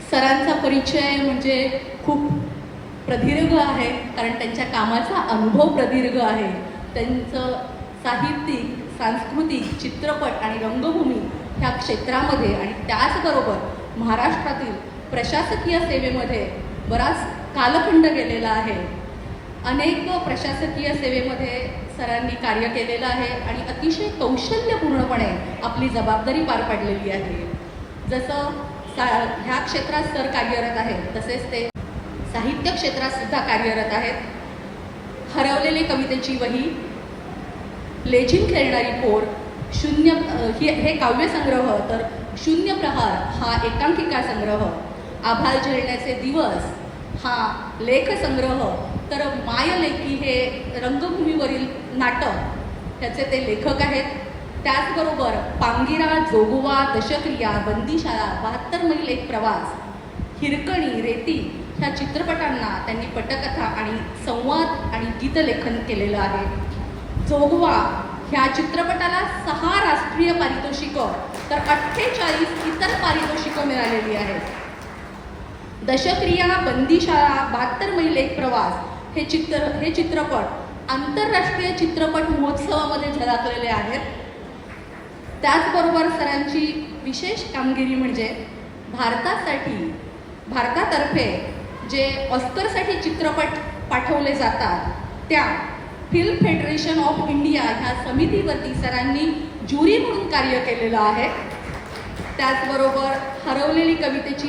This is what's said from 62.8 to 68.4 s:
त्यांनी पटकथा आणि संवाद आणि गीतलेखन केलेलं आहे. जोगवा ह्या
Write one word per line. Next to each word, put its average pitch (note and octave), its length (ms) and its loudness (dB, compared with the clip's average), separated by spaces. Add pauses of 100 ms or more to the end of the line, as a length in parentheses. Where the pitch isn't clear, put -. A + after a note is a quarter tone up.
त्यांनी A3+ 200 -4
पटकथा C4 580 -4
आणि G#3+ 640 -4
संवाद C#4 720 0
आणि A#3 100 -2
गीतलेखन A#3+ 720 0
केलेलं G#3 440 -2
आहे. G3 260 0 (800)
जोगवा D4 800 4 (240)
ह्या C#4 260 2